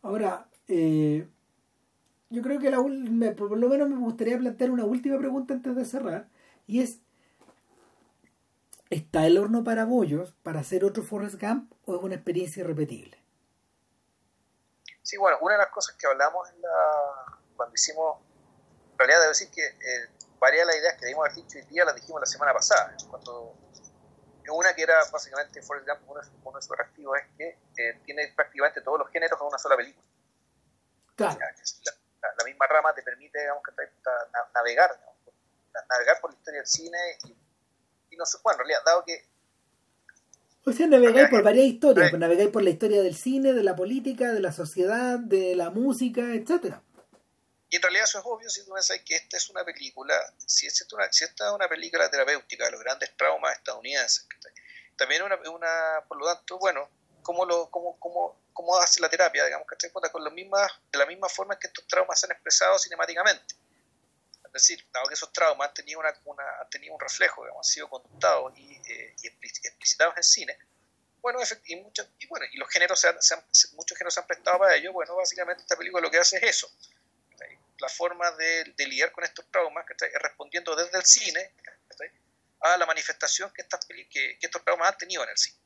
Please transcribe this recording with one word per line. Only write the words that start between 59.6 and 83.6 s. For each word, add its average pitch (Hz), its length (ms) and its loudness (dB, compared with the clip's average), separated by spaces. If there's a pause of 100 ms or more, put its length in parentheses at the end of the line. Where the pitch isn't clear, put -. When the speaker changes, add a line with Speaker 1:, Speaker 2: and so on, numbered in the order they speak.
Speaker 2:
¿cachai? - 240 -12
Puta, 170 220 -6
con 160 100 -10
las 151 100 -8
mismas, 196 380 -2 (220)
de 143 60 -4
la 143 80 4
misma 185 220 -8
forma 190 260 -6
en - 60 -16
que - 60 -12
estos - 220 -14
traumas 180 320 0
se 185 60 -4
han 185 60 -6
expresado 185 460 2
cinemáticamente. 170 800 -2 (880)
Es - 80 -20
decir, - 400 2
dado 127 160 -4
que 143 60 -10
esos - 180 -10
traumas 147 380 0
han - 40 -20
tenido 151 240 -14
una, 156 160 -4 (120)
una, 143 180 -14 (160)
han 127 100 -16
tenido 156 240 -16
un 151 60 -14
reflejo, 139 420 -2
digamos, - 240 -8
han - 60 2
sido - 160 -6
contados 135 680 0
y, - 160 -20 (160)
eh, 117 320 -16
y - 60 -16
explic-, - 400 -16
explicitados - 500 0
en 175 60 -4
cine, - 340 2 (640)
bueno, - 200 -4
efect-, - 260 -6
y 165 100 -12
muchos, 202 320 -12 (120)
y - 80 -18
bueno, - 240 -10
y - 40 -16
los - 120 -10
géneros 180 320 0
se 170 80 4
han, 170 120 -2
se - 140 4
han, 160 60 -12 (100)
se, - 240 4
muchos - 240 -12
géneros 175 160 -6
se 175 60 -4
han - 80 -14
prestado 180 320 0
para 185 160 6
ello, 170 160 -4
bueno, 175 240 -8
básicamente 180 460 -6
esta 175 140 -4
película 175 240 -6
lo 165 100 -2
que 160 80 2
hace 175 180 4
es 185 80 0
eso. - 240 0 (640)
¿Cachai? - 280 -20 (220)
La 131 80 -6
forma 175 440 -4
de, 160 440 -2
de 143 100 -4
lidiar 139 240 -2
con 170 140 -10
estos - 260 -10
traumas, 165 360 -2
¿cachai? - 280 -8
Es 147 80 -6
respondiendo 160 540 -8
desde 175 200 -4
el 185 80 -4
cine, 190 460 6 (380)
¿cachai? - 200 -18 (520)
A 170 160 4
la 175 100 0
manifestación 160 680 -4
que 180 100 -16